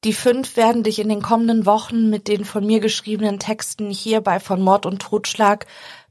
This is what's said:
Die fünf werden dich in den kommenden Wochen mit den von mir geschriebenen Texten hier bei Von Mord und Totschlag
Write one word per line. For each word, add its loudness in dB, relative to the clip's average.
Die 0
fünf 0
werden 4
dich -2
in -2
den 0
kommenden 2
Wochen 2
mit -2
den 0
von -4
mir 4
geschriebenen -2
Texten -6
hier -2
bei 0
Von -2
Mord 4
und -6
Totschlag 0